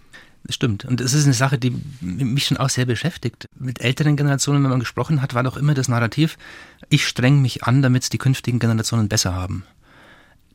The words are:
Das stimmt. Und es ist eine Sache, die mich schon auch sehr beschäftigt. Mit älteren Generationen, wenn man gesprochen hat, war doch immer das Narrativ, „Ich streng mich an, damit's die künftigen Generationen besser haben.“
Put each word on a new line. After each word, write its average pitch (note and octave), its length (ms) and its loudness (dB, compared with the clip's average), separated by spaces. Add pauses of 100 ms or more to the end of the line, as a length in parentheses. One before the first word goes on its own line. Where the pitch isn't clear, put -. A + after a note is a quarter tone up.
(440)
Das - 100 -8
stimmt. A2 300 -2
Und B2+ 160 -2
es B2 120 0
ist D3 120 4
eine C#3 100 4
Sache, C3 240 0
die B2 160 -2 (260)
mich A2+ 460 -2
schon - 120 0
auch C3 100 0
sehr B2+ 160 0
beschäftigt. B2 600 -4 (120)
Mit B2+ 220 -8
älteren C#3+ 360 2
Generationen, C#3+ 460 2
wenn C3+ 80 2
man B2+ 80 0
gesprochen B2+ 420 -2
hat, B2+ 140 -4
war A#2+ 80 0
doch B2+ 140 -2
immer D3 180 2
das C3 140 -2
Narrativ, A#2+ 480 0 (520)
„Ich - 200 4
streng C3+ 340 4
mich - 220 -2
an, C3+ 180 4
damit's B2+ 280 2
die - 80 -4
künftigen B2 420 0
Generationen A2+ 480 0
besser G2+ 260 0
haben.“ F#2 300 -6 (920)